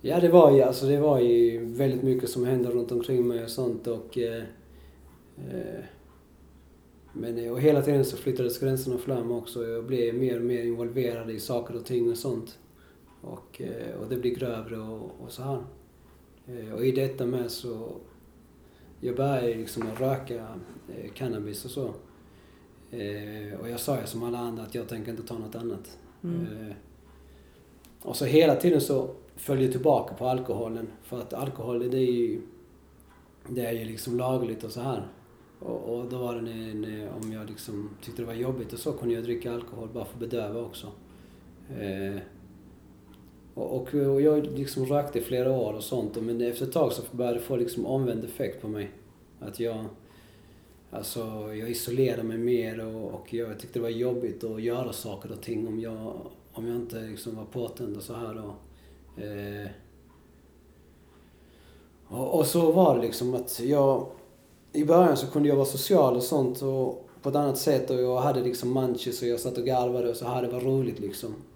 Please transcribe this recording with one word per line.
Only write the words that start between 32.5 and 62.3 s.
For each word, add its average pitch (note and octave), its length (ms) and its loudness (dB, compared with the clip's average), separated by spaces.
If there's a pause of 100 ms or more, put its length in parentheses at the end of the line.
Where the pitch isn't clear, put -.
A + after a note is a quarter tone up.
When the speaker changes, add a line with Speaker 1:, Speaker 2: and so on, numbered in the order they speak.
Speaker 1:
det A#2+ 160 -2
är A2+ 60 -2
ju A2+ 140 -4
liksom A2 320 -4
lagligt B2 460 0
och A2 80 -10
så A#2+ 100 -8
här. A#2 260 -4 (520)
Och, A2+ 380 -6
och A#2+ 120 -6
då B2+ 80 -6
var A#2+ 180 -4
det A#2 60 -6
när, A2+ 320 -8
när, G#2+ 360 -6 (120)
om A2 100 -8
jag G#2+ 180 -10
liksom G#2 400 -10 (120)
tyckte A#2+ 200 -10
det A#2 40 -6
var A#2 80 -8
jobbigt A#2+ 400 -4
och A#2 60 -10
så D3+ 140 -4
kunde A#2+ 220 -2
jag A2+ 80 -6
dricka A#2+ 300 -4
alkohol A2+ 400 -10
bara A2+ 120 -6
för - 80 -16
att A#2+ 60 -14
bedöva A#2 420 -4
också. - 260 -12 (920)
Eh, G2 420 -4 (1300)
och, B2 220 -4
och, C3 180 -4
och C#3 280 4
jag D3 240 6
liksom C3+ 400 -2
rökte C#3+ 340 0
i - 20 -2
flera B2+ 300 2
år A2+ 220 2
och G#2+ 100 -8
sånt. A2 340 -2
Och, A2 60 -4
men A#2 180 0
efter A#2+ 240 -2
ett B2+ 80 -6
tag D3+ 180 4
så - 200 -6
började B2 260 -2
det A#2 60 -6
få C3+ 120 -2
liksom A#2+ 300 -2
omvänd B2 380 0
effekt - 380 -6
på A2 60 -10
mig. G#2 240 -6 (480)
Att G2 200 -12
jag... A2+ 260 -2 (1080)
Alltså, A2 280 -8 (340)
jag A2 160 -6
isolerade A#2+ 540 0
mig A2+ 140 -4
mer A#2 420 0
och, A2 340 -8
och - 200 -12
jag A2+ 260 -6
tyckte - 200 -8
det A#2 40 -2
var A#2 60 -2
jobbigt A#2+ 540 -2
att A2 180 -4
göra A#2+ 320 -2
saker G2+ 380 -10
och G#2 100 -10
ting A2+ 260 -4
om G#2+ 120 -4
jag, A2 520 -8 (220)
om A#2 140 -6
jag A#2+ 80 -2
inte A#2 260 -6
liksom A2 340 -10
var G#2 100 -10
påtänd A#2 520 -6
och G2+ 60 -12
så A#2+ 100 -10
här A2 320 -8
och, - 800 -16
eh, G2+ 440 -8 (2500)
och, C3 320 0